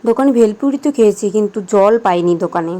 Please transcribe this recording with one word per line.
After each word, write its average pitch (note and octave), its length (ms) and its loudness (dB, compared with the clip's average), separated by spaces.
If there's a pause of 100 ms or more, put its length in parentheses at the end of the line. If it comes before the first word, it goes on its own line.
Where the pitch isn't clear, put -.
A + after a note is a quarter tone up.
দোকানে C4 300 2
ভেলপুরি A#3 460 0
তো D4 120 0
খেয়েছি, G#3 300 2 (100)
কিন্তু G#3 220 -2 (140)
জল G3+ 220 4 (120)
পাইনি F3 280 0 (100)
দোকানে E3+ 360 -6